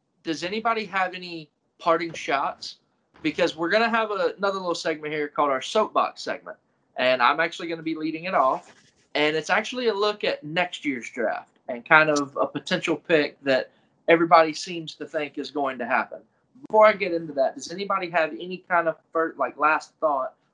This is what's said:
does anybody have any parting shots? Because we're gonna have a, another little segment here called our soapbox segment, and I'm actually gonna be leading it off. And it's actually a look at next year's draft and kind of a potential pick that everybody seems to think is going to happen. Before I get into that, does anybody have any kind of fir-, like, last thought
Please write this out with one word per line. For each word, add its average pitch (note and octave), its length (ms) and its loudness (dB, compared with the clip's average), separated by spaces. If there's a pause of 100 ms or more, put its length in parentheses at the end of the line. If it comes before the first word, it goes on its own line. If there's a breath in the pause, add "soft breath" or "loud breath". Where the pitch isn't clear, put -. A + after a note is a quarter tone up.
(240)
does D#3+ 200 -6
anybody A3 420 -2
have F3+ 280 -4
any E3+ 360 -14 (300)
parting E3 340 0
shots? - 640 -4 (440)
Because D#3 340 0
we're E3+ 140 -2
gonna A3 200 2
have A3 220 0
a, F3+ 260 0
another G3 200 -2
little F3 180 -4
segment D3+ 380 -4
here D3+ 140 -4
called D3 220 0
our C3 120 0
soapbox - 600 0
segment, F2+ 360 -10 (400)
and B2+ 240 2
I'm C#3+ 180 4
actually E3+ 280 -4
gonna E3 160 -8
be D#3+ 120 -4
leading D#3+ 300 -6
it F#3 80 -4
off. D3 400 0 (420)
And D3+ 200 0
it's D#3 140 -4
actually A3 380 -2
a G#3+ 60 2
look G#3 300 -2
at D#3+ 200 -2
next F3 420 -4
year's B2+ 240 -4
draft G#2 400 -4 (200)
and A#2+ 160 -10
kind D#3 240 6
of C#3+ 260 0
a - 120 0
potential E3+ 480 -2
pick - 480 0
that C3+ 280 0 (360)
everybody E3 460 6
seems E3+ 420 -10
to D3 100 -12
think D3 320 -6
is C3 140 -8
going C3+ 260 -4
to A#2+ 80 -6
happen. - 340 -2 (480)
Before G#3+ 180 6
I G#3+ 80 8
get F#3 200 -4
into E3 200 -4
that, C3+ 220 0
does C#3 160 -12
anybody F#3 380 -4
have D#3+ 240 0
any F3+ 340 -10
kind E3+ 200 2
of D#3+ 100 0 (160)
fir-, E3 240 0
like, B2+ 200 -4
last D3+ 420 0
thought D3 340 -2 (200)